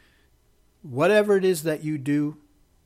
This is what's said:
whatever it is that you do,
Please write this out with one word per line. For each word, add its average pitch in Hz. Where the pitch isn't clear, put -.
whatever 196
it 190
is 180
that 156
you 151
do, 147